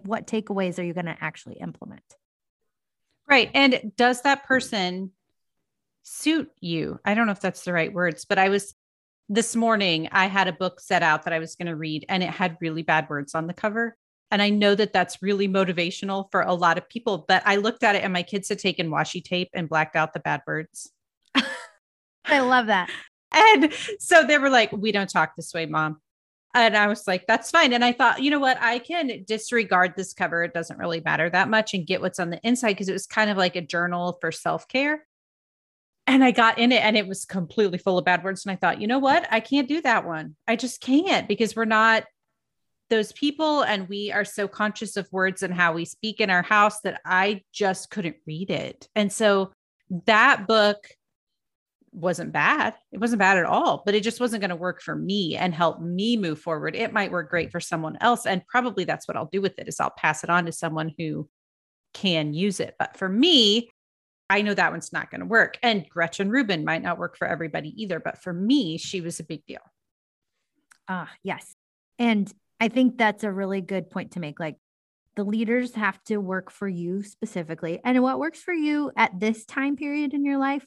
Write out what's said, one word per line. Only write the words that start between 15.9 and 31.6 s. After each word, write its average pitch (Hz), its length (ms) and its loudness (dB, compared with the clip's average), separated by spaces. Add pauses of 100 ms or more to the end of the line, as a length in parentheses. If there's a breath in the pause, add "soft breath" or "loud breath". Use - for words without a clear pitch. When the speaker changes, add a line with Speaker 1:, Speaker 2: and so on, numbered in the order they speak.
Speaker 2:
for 190 100 0
a 180 140 2
lot 170 240 4
of 180 100 -10
people, 208 400 -6
but 185 160 4
I 202 120 4
looked 220 260 -2
at 208 140 4
it 190 80 -2
and 190 80 -2
my 180 100 0
kids 190 260 -6
had 208 100 -4
taken 170 320 -2
washi 156 320 -2
tape 180 320 -4
and 170 140 -6
blacked 156 280 0
out 160 180 0
the 170 60 -8
bad 147 260 -4
words. 156 440 -8 (220)
<laughs> - 1120 -8
Speaker 1:
I 294 140 4
love 247 260 4
that. 190 240 2 (400 loud breath)
Speaker 2:
And 415 400 8 (280 loud breath)
so 320 280 6
they 294 120 6
were 277 100 2
like, 233 240 4
"We 208 200 -2
don't 196 180 0
talk 160 260 0
this - 160 -14
way, 165 140 -4
Mom." 156 340 -2 (540)
And 226 200 6
I 208 120 6
was 208 200 -2
like, 185 200 -2
"That's 226 240 0
fine." 311 240 4
And 240 100 2
I 240 80 4
thought, 247 300 2
"You 285 80 2
know 294 80 2
what? 262 200 2
I 240 200 0
can 262 480 -6
disregard 214 680 2
this 190 200 -8
cover. 170 280 -2
It 170 120 -4
doesn't 170 240 -8
really 165 260 -6
matter 156 240 0
that 180 220 2
much, 220 240 0